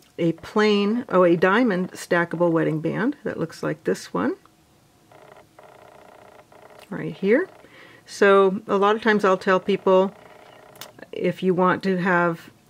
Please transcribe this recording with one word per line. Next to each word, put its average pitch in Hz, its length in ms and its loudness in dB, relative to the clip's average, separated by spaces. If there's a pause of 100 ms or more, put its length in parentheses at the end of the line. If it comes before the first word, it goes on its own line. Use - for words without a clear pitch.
(200)
a 165 140 0
plain, 208 760 -2
oh, 180 140 4
a 175 120 4
diamond 190 580 0
stackable 170 580 -2
wedding 156 300 0
band 165 420 -4
that - 160 -8
looks 160 240 -8
like 156 200 -6
this - 300 -6
one 233 220 -4 (2500)
right 160 200 -8
here. 220 380 0 (580)
So 196 600 4
a 202 100 0
lot 202 180 2
of 226 60 -6
times 208 240 2
I'll 190 100 4
tell 185 240 0
people, 190 540 2 (1000)
if - 300 -4
you 185 140 0
want 180 260 0
to 190 160 -2
have, 175 540 -2 (180)